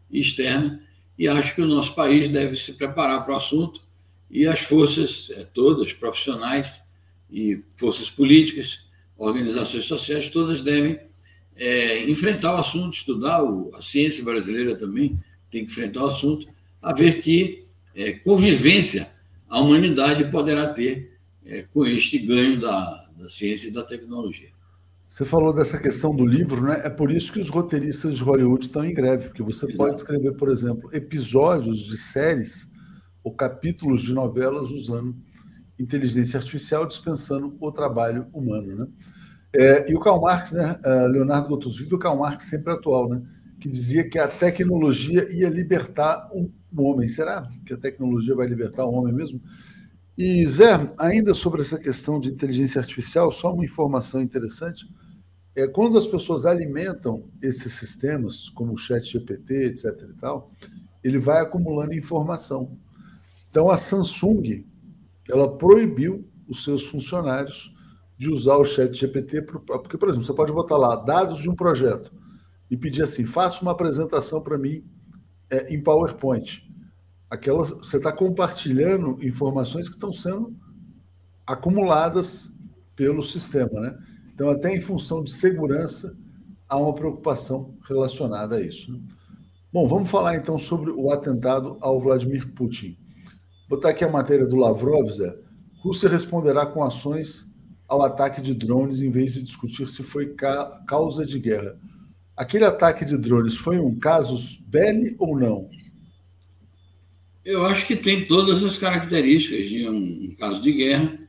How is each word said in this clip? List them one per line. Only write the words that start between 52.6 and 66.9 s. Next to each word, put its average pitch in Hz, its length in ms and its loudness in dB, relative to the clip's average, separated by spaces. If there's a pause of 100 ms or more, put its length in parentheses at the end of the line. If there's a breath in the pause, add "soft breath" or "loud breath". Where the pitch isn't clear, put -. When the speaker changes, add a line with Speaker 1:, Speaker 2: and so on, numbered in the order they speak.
Speaker 2:
artificial, 151 520 0
só 180 220 -4
uma 175 100 -2
informação 139 580 -2
interessante, 127 640 -6 (680 soft breath)
é, 135 120 0
quando 220 300 2
as 220 100 4
pessoas 165 380 -2
alimentam 160 840 -2 (120)
esses 127 320 -6
sistemas, 131 760 -6
como 117 240 -8
o 110 40 -8
chat 120 340 -2
G 123 80 -4
P - 180 -8
T, - 160 -8 (140)
et 113 100 -4
cetera 104 340 -8
e 87 80 -20
tal, 135 320 -8 (520 loud breath)
ele 131 140 2
vai 147 240 4
acumulando 160 520 -2
informação. 151 840 -6 (720 soft breath)
Então, 160 200 6
a 185 80 6
Samsung, 175 880 0 (640)
ela 139 280 2
proibiu 190 720 6 (200)
os 131 160 -10
seus 143 200 -2
funcionários 143 880 -6 (460 soft breath)